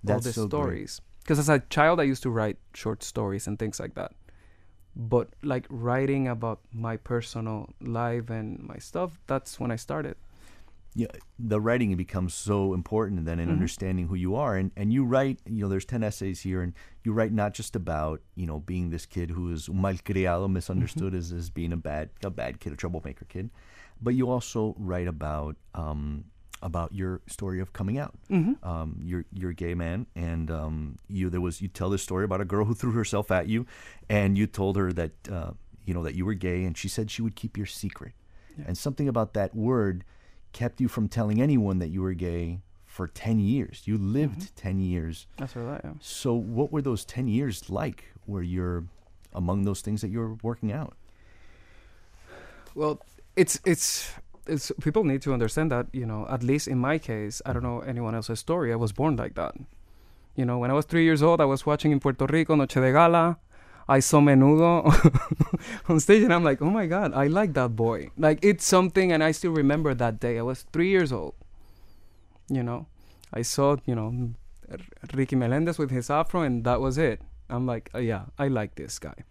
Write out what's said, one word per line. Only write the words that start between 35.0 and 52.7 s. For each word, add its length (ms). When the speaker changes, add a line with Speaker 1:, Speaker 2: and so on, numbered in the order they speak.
Speaker 2:
uh, 200
you 80
know, 120
that 100
you 100
were 80
gay, 320
and 140
she 100
said 220
she 100
would 160
keep 220
your 80
secret. 480
Speaker 1:
Yeah. 120
Speaker 2:
And 100
something 300
about 260
that 200
word 500
kept 200
you 80
from 200
telling 340
anyone 400
that 120
you 120
were 80
gay 460
for 200
ten 140
years. 380
You 80
lived 420
Speaker 1:
Mm-hmm. 240
Speaker 2:
ten 120
years. 340
Speaker 1:
That's 200
right, 280
yeah. 160
Speaker 2:
So 320
what 140
were 180
those 140
ten 240
years 400
like 320
where 120
you're 260
among 280
those 140
things 200
that 120
you're 280
working 300
out? 220